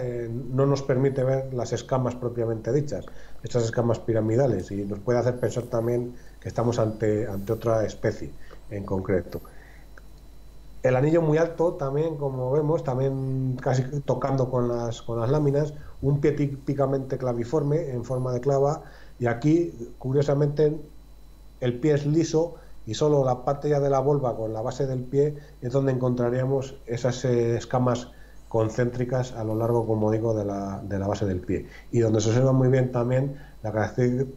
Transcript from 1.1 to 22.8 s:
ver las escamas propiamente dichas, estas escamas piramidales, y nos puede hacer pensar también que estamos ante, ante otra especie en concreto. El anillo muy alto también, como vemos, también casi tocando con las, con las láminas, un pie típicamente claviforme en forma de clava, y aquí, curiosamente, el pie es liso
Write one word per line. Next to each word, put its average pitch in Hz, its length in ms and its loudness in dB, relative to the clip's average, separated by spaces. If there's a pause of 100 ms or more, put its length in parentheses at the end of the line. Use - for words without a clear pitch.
ver 131 300 0
las 117 180 -4
escamas 123 440 -2
propiamente 113 560 -2
dichas, 131 340 -2 (360)
estas 117 220 0
escamas 117 360 0
piramidales, 110 720 2
y 101 120 -4
nos 98 160 -6
puede 120 200 2
hacer 123 180 0
pensar 117 260 -2
también 123 500 0 (260)
que - 80 -10
estamos 120 300 0
ante, 107 500 0
ante 98 240 -4
otra 110 320 0
especie - 480 -4 (380)
en 101 140 -6
concreto. 95 560 -2 (1400)
El 127 140 4
anillo 156 260 4
muy 151 160 4
alto 165 360 2
también, 147 420 -2
como 131 340 -2
vemos, 151 320 2
también 131 800 0
casi 127 220 2 (160)
tocando 135 500 0
con 123 160 0
las, 120 360 -2
con 117 180 -4
las 117 100 0
láminas, 147 440 2 (260)
un 143 200 2
pie 151 120 4
típicamente 139 840 -2
claviforme 143 720 0
en 123 140 -4
forma 127 280 -2
de 123 80 -2
clava, 139 420 2 (380)
y 120 60 2
aquí, 151 460 2 (260)
curiosamente, 147 800 2 (840)
el 123 200 0
pie 151 140 4
es 143 120 0
liso 165 500 2 (280)